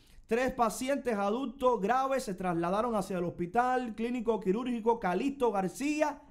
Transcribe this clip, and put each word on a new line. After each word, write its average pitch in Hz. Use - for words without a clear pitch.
Tres 247
pacientes 240
adultos 226
graves 262
se 196
trasladaron 185
hacia 190
el 175
Hospital 233
Clínico 226
Quirúrgico 226
Calixto 233
García 277